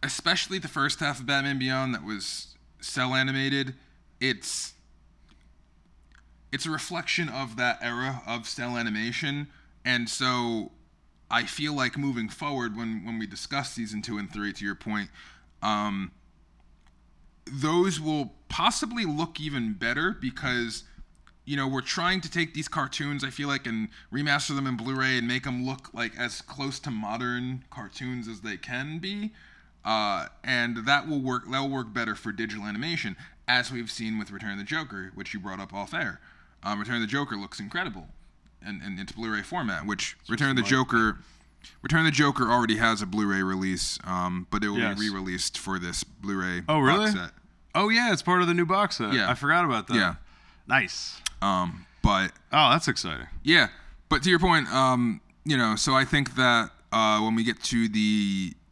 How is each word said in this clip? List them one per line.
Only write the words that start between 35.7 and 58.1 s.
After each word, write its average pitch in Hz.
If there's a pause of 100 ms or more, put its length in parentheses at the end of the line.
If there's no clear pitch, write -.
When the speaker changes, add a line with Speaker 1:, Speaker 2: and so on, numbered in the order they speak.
Speaker 1:
off 98
air. 135 (440)
Um, 104
Return 113
of 117
the 110
Joker 135
looks 101
incredible 107 (560)
in, 98
in 92
its 98
Blu-ray 107
format, 98
which -
Speaker 2:
It's -
Speaker 1:
Return 135
of 131
the 127
Speaker 2:
just 107
like 131
Speaker 1:
Joker, 113 (640)
Return 160
of 160
the 156
Joker 135
already 113
has 113
a 101
Blu-ray 101
release, 95
um, 90
but 104
it 104
will 101
Speaker 2:
Yes. 107
Speaker 1:
be 107
re-released 92
for 95
this 87
Blu-ray 92
Speaker 2:
Oh, 156
really? 160
Speaker 1:
box 214
set. 90 (420)
Speaker 2:
Oh, 202
yeah, 226
it's 170
part 180
of 175
the 170
new 175
box 190
set. 110
Speaker 1:
Yeah. 107
Speaker 2:
I 123
forgot 156
about 117
that. 117
Speaker 1:
Yeah. 90 (520)
Speaker 2:
Nice. - (220)
Speaker 1:
Um, 90 (160)
but 95 (180)
Speaker 2:
Oh, 143
that's -
exciting. 82 (180)
Speaker 1:
Yeah, 147 (400)
but 147
to 190
your 175
point, 160
um, 123 (240)
you 147
know, 113
so 135
I 131
think 135
that, 120 (220)
uh, 110
when 110
we 113
get 110
to 117
the 104 (180)